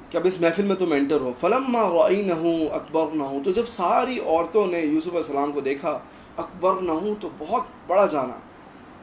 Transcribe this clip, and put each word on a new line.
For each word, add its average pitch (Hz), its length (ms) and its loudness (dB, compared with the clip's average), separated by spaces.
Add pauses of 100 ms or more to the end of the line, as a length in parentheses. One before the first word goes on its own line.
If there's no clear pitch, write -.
(120)
कि 175 60 -4
अब 165 100 2
इस 180 140 0
महफिल 170 240 2
में 196 120 2
तुम 175 160 0
एंटर 143 280 2
हो, 127 120 -2
फलम्मा 240 540 0
रअयनहु 170 800 2
अकबरनहु, 151 680 -2
तो 180 140 0
जब 226 140 0
सारी 240 520 0
औरतों 170 480 2
ने 175 140 0
यूसुफ 160 320 0
अलैहिस्सलाम 147 380 -2
को 143 100 -4
देखा, 139 300 -2 (480)
अकबरनहु, 180 760 -2
तो 185 240 -10
बहुत 175 300 -4 (200)
बड़ा 196 180 4
जाना, 135 340 -4 (600)